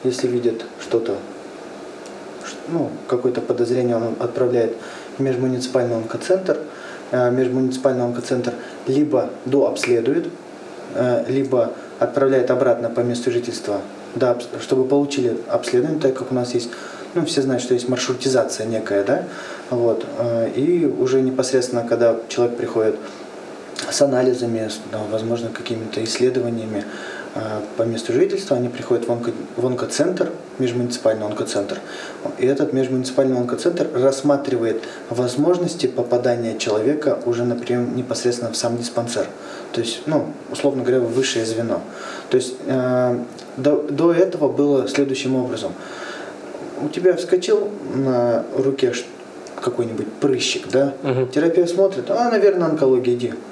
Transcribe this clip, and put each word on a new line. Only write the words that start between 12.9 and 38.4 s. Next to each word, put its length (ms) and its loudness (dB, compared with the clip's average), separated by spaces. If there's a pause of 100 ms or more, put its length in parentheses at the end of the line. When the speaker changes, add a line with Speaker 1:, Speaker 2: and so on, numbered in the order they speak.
Speaker 1:
месту 300 0
жительства, 480 -2 (360)
да, 160 4
обс-, 160 -2 (140)
чтобы 240 2
получили 520 2 (100)
обследование, 540 2
так 140 2
как 160 -6
у 40 0
нас 180 -2
есть, 160 -2 (440)
ну, 120 2
все 180 0
знают, 200 2
что 120 2
есть 120 -2
маршрутизация 800 0
некая, 380 0
да, 200 2 (460)
вот, 360 2 (120)
э, 380 0
и 300 4
уже 360 4
непосредственно, 680 2
когда 300 4 (100)
человек 300 0
приходит 380 0 (960)
с 120 2
анализами, 680 2
с, 120 -8 (120)
ну, 80 -6 (120)
возможно, 380 -2
какими-то 540 -4
исследованиями, 800 0 (520)
э, 40 -4 (380)
по 60 2
месту 300 -2
жительства, 440 2
они 120 0
приходят 380 0
в 40 0
онко-, 220 -2 (240)
в 80 0
онкоцентр, 680 0 (280)
межмуниципальный 680 0
онкоцентр, 540 -4 (580)
и 80 2
этот 280 2
межмуниципальный 640 2
онкоцентр 560 0
рассматривает 880 2 (260)
возможности 800 2
попадания 720 0
человека 680 2
уже 180 0
на 120 2
приём 400 -2
непосредственно 560 -2